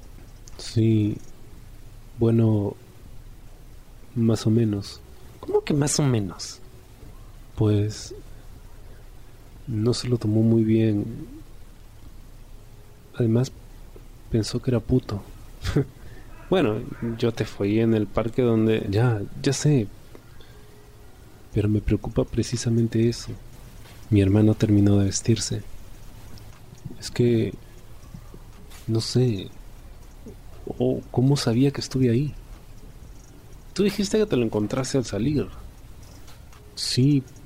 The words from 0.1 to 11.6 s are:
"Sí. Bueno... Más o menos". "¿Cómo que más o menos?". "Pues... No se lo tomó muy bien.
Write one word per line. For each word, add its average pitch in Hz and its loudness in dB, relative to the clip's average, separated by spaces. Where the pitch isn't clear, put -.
"Sí. 110 2
Bueno... 113 4
Más 113 4
o 110 4
menos". 107 2
"¿Cómo 415 0
que - 2
más 143 2
o 156 4
menos?". 107 -2
"Pues... 107 0
No 110 2
se - -6
lo 120 2
tomó 110 2
muy 113 6
bien. 110 2